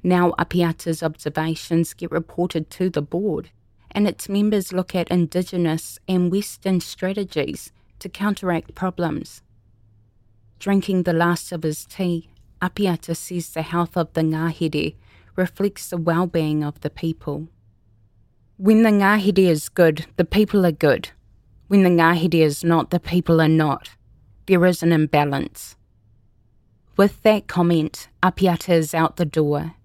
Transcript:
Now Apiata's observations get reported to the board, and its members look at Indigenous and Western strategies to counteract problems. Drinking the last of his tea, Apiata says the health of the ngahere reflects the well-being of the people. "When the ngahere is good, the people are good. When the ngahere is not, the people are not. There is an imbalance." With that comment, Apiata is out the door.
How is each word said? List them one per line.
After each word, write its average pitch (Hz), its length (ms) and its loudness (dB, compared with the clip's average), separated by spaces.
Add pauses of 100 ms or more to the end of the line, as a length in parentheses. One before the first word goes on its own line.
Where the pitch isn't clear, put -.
Now 180 300 2
Apiata's 170 720 -2
observations 160 880 -4
get 170 160 -10
reported 165 600 -4
to 185 200 -4
the 151 120 -4
board, 175 480 -6 (420)
and 208 160 0
its - 200 -8
members 202 440 -2
look 185 220 -4
at 180 140 -2
Indigenous 175 880 -2 (100)
and 180 240 0
Western 190 480 -4
strategies - 920 -8 (280)
to - 80 -14
counteract 190 680 -4
problems. 175 680 -6 (1160)
Drinking 190 460 0
the 180 80 0
last 170 400 0
of 160 100 -8
his 156 220 -4
tea, 175 440 -6 (320)
Apiata 180 540 -2
says 175 360 -8
the 160 120 -8
health 170 340 -2
of 165 180 -2
the 165 80 0
ngahere 160 720 -2 (400)
reflects 190 520 -4
the 180 80 -8
well-being 165 680 0
of 147 160 -8
the 151 100 -6
people. 160 580 -8 (1080)
"When 220 240 6
the 226 80 6
ngahere 202 480 4
is 170 300 2
good, 160 380 2 (100)
the 180 80 2
people 202 400 2
are 170 80 4
good. 147 380 0 (580)
When 196 140 6
the 180 80 6
ngahere 170 440 4
is 156 300 2
not, 165 260 2
the 175 100 0
people 170 400 2
are 160 80 4
not. 156 420 0 (560)
There 180 180 4
is 180 180 2
an 170 100 2
imbalance." 147 840 -2 (1200)
With 202 260 2
that 214 240 2
comment, 170 600 0 (140)
Apiata 180 500 2
is 160 220 0
out 160 220 0
the 170 100 -2
door. 147 480 -4 (100)